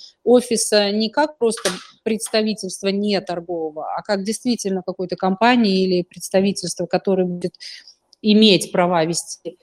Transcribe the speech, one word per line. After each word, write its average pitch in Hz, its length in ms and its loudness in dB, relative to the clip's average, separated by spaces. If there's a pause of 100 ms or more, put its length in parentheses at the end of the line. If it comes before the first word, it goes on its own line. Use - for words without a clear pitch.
(240)
офиса 220 640 2
не 220 200 -2
как 302 260 -2
просто 220 320 -2 (340)
представительства 214 880 -4
не 202 320 0
торгового, 170 640 -8 (100)
а 170 60 -8
как 196 220 -4
действительно 202 600 -4
какой-то 185 320 -6
компании 196 680 2
или 180 180 0
представительства, 185 840 -2
которое 185 380 0
будет 180 300 -6 (680)
иметь 208 500 6
права 175 320 2
вести, - 580 -8